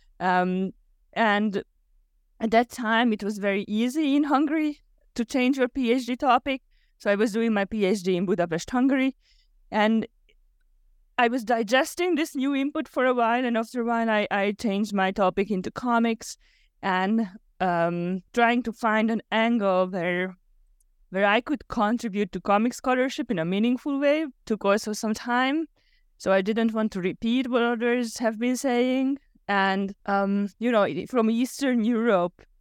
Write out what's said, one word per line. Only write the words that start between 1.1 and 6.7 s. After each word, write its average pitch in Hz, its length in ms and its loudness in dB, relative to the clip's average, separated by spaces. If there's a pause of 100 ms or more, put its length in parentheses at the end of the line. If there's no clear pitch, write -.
and 208 500 0 (800)
at 220 100 -2
that 233 180 4
time, 226 440 0
it 214 100 -4
was 214 160 -6
very 196 280 -2
easy 262 500 0
in 294 80 4
Hungary 294 560 0 (340)
to 233 100 -2
change 254 320 0
your 254 120 0
P 247 240 0
H 254 140 0
D 247 100 -4
topic. 269 460 0 (360)